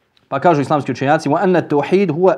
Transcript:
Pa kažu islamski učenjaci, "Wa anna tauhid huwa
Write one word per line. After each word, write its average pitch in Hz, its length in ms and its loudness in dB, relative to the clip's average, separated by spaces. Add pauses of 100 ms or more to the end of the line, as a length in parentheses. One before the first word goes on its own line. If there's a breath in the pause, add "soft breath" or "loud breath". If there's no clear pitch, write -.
(280)
Pa 139 120 -4
kažu 147 220 2
islamski 131 300 -2
učenjaci, 143 380 -2
"Wa 156 120 0
anna 180 200 2
tauhid 185 480 0
huwa 170 280 2